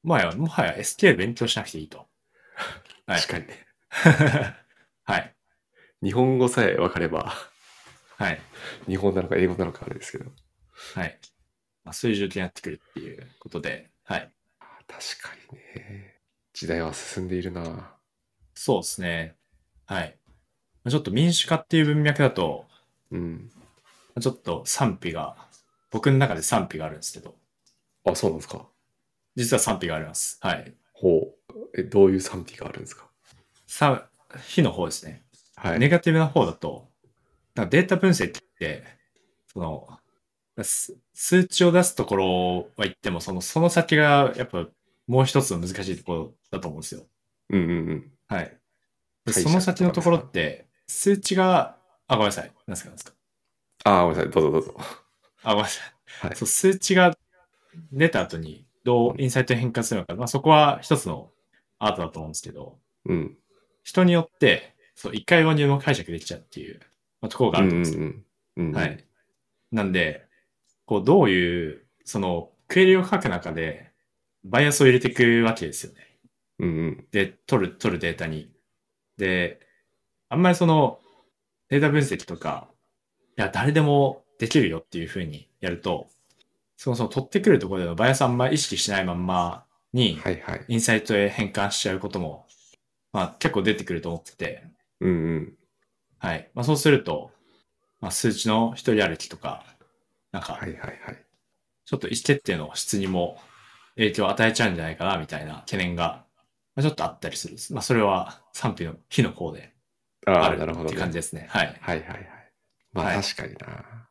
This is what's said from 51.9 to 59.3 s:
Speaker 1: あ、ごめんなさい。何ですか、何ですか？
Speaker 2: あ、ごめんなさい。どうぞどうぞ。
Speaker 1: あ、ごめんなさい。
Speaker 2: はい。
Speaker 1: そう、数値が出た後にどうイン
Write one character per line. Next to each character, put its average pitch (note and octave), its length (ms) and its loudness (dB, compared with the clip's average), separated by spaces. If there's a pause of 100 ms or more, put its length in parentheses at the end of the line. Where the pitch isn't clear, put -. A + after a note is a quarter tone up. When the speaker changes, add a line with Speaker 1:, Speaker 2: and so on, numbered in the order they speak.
Speaker 1:
あ、 B2 80 2
ご A2 60 2
め G#2 40 6
ん - 20 4
な G2 40 2
さ G2 140 -8
い。 - 60 -20 (160)
何 F#2 60 -8
で - 20 -6
す - 80 -10
か、 - 60 -20
何 - 60 -20
で - 20 -20
す - 80 -16
か？ - 80 -20 (680)
Speaker 2:
あ、 G2 200 6
ご F2 60 4
め D#2 60 0
ん - 20 -2
な E2 60 0
さ E2 60 -2
い。 - 20 -8
ど - 80 4
う D#2+ 40 6
ぞ D2 80 4
ど D#2+ 80 2
う - 40 -2
ぞ。 - 120 -12 (680)
Speaker 1:
あ、 A#2 80 -4
ご G#2 40 4
め G#2 60 2
ん - 20 0
な G#2 60 -4
さ - 120 -8 (420)
い。 - 40 -4
Speaker 2:
は - 60 -6
い。 - 20 -10
Speaker 1:
そ A2 100 -6
う、 - 20 -2
数 F#3+ 300 2
値 F#3+ 180 0
が F3+ 220 6 (720)
出 D3+ 180 4
た G2+ 120 0
後 E2 160 -6
に D#2 280 -12 (180)
ど A#2+ 280 4
う C#3+ 100 -6
イ C3+ 40 0
ン B2 60 0